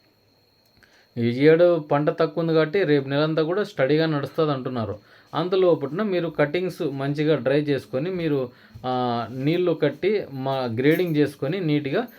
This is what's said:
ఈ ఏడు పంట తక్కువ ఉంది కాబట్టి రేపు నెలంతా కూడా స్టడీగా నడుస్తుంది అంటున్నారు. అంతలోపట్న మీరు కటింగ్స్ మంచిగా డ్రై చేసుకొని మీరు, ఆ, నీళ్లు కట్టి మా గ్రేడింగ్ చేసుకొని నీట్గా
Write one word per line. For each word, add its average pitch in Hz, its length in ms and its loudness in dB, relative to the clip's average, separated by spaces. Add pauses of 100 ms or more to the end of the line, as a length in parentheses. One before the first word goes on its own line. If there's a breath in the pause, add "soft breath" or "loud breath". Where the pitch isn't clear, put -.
(1200 soft breath)
ఈ 117 40 -2
ఏడు 160 560 6
పంట 151 320 0
తక్కువ 165 320 -2
ఉంది 165 120 0
కాబట్టి 160 300 2
రేపు 143 240 2
నెలంతా 156 340 0
కూడా 180 220 -2
స్టడీగా 151 420 0
నడుస్తుంది 151 460 -2
అంటున్నారు. 127 640 -6 (180)
అంతలోపట్న 170 680 0
మీరు 180 260 -2
కటింగ్స్ 160 540 -2 (100)
మంచిగా 143 440 0
డ్రై 131 240 0
చేసుకొని 143 500 -4
మీరు, 147 400 -2 (360 loud breath)
ఆ, 123 460 -2
నీళ్లు 165 400 0
కట్టి 170 500 -2 (100)
మా 135 200 -4
గ్రేడింగ్ 135 640 0
చేసుకొని 147 440 -2
నీట్గా 151 460 -2 (120 loud breath)